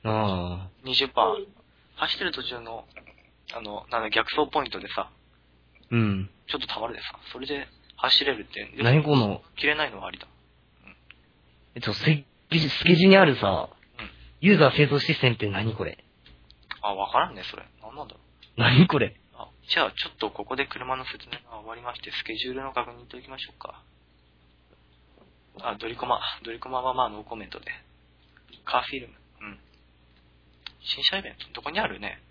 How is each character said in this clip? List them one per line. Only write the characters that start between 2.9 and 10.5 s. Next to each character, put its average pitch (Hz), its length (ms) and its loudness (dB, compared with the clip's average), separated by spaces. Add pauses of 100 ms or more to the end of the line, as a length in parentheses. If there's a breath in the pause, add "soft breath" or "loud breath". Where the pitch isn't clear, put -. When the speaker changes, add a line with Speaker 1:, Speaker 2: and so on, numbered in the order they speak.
Speaker 2:
あ 117 80 -8
の、 104 300 -10
な 120 80 0
ん 113 40 -2
だ、 110 60 -6
逆 113 240 0
走 147 160 2
ポ 147 140 0
イ 123 60 -6
ン - 20 -12
ト 98 80 -8
で 95 80 -12
さ、 - 240 -6 (800)
Speaker 1:
う 117 60 2
ん。 98 320 0 (180)
Speaker 2:
ち - 80 -6
ょ - 20 -6
っ - 40 -8
と - 60 -10
溜 - 120 -8
ま 113 80 -4
る 120 60 -10
で 113 80 -14
さ、 - 180 -14 (140)
そ 127 60 -12
れ 131 60 -10
で 143 220 -8 (300)
走 - 260 4
れ 139 140 0
る 104 120 -12
っ - 40 -16
て、 104 180 -12 (100)
Speaker 1:
何 131 220 8
こ 147 140 6
の 104 260 2 (140)
Speaker 2:
切 143 100 0
れ 151 80 4
な 156 100 0
い 131 60 -8
の 101 80 -14
は 92 80 -10
あ 95 40 -8
り 95 60 -14
だ。 - 100 -20 (580)